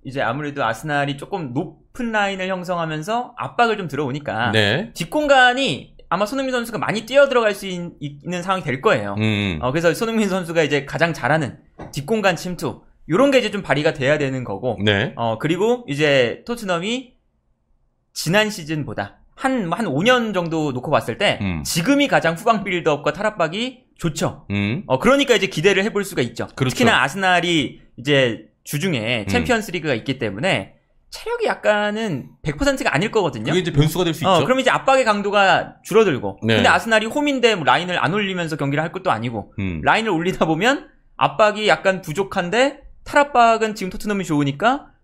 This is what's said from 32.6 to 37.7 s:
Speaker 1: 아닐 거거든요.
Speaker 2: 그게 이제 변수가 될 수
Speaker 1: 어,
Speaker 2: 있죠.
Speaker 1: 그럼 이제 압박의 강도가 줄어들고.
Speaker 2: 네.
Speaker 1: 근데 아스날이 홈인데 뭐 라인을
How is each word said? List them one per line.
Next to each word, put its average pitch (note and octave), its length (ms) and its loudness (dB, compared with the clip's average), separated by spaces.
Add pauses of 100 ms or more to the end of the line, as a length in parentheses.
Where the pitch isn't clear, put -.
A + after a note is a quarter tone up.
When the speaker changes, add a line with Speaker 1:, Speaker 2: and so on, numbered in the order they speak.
Speaker 1:
아닐 F#3+ 180 0
거거든요. D3 340 -2
Speaker 2:
그게 E3 140 0
이제 E3+ 120 -4
변수가 D3+ 320 2
될 E3+ 100 -2
수 D#3+ 140 -4
Speaker 1:
어, F#3 80 4
Speaker 2:
있죠. D3+ 100 4
Speaker 1:
그럼 B3+ 140 2
이제 B3+ 100 2
압박의 C4 360 4
강도가 G3+ 800 2
줄어들고. C#3+ 600 2
Speaker 2:
네. A2 120 4
Speaker 1:
근데 G#2 140 6
아스날이 G#3+ 380 2
홈인데 B3+ 480 2
뭐 E3+ 100 -6
라인을 D#3+ 320 2